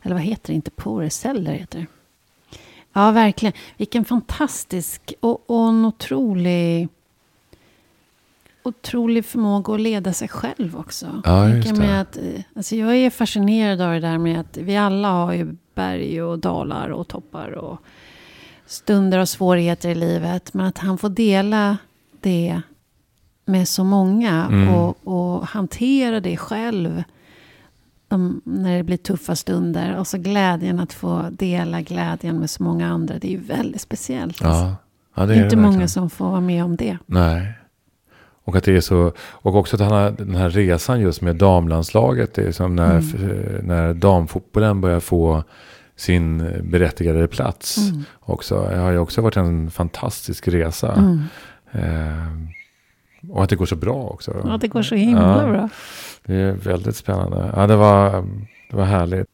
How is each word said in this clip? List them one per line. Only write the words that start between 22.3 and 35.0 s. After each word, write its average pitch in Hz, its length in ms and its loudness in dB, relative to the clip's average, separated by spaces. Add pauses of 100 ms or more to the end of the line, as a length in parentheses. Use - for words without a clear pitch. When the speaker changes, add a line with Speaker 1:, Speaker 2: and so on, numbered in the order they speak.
Speaker 1:
med 185 220 2
så - 160 -2
många 190 680 2
Speaker 2:
Mm. 104 240 6
Speaker 1:
och, 175 280 2
och 180 440 -4
hantera 233 720 0
det 175 180 -4
själv, 190 680 -4 (1040)
de, 180 380 -2
när 185 320 -2
det 180 60 -2
blir 175 140 -2
tuffa 180 380 -4
stunder. 175 640 -4
Och 185 100 -6
så 196 100 -8
glädjen 180 640 0
att 180 140 -6
få 175 380 -4
dela 175 500 -4
glädjen 170 580 -6
med 160 100 -4
så - 140 -8
många 170 260 -2
andra. 165 300 -4
Det 190 80 -8
är 185 40 -4
ju 185 100 -6
väldigt - 400 -8
speciellt. 196 600 -8
Speaker 2:
Ja. 87 340 0 (400)